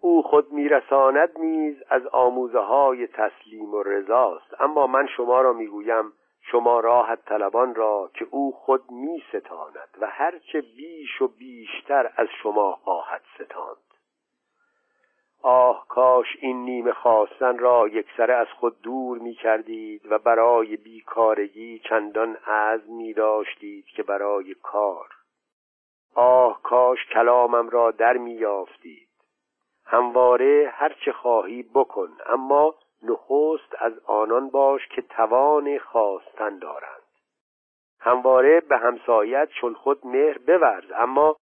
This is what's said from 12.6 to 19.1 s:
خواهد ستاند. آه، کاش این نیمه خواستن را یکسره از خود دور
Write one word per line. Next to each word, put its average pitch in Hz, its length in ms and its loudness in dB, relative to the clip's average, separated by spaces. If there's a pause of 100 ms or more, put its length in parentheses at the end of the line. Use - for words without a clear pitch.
خواهد - 460 -8 (140)
ستاند. - 420 -16 (1600)
آه، 127 460 4
کاش 127 400 2 (120)
این 127 260 -6
نیمه 123 280 -4
خواستن 120 640 0
را 120 300 4
یکسره 110 460 -2
از 117 140 0
خود - 340 -6
دور 127 360 -8